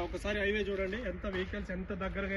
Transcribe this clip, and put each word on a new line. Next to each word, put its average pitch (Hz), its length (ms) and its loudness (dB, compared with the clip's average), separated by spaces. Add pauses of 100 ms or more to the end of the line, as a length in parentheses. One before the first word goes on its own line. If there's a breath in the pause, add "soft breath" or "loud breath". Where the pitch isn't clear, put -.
ఒకసారి 196 320 0
హైవే 202 300 4
చూడండి, 190 280 0 (120)
ఎంత 180 160 -4
వెహికల్స్ 190 460 -2
ఎంత 185 200 -2 (120)
దగ్గరగా 190 340 0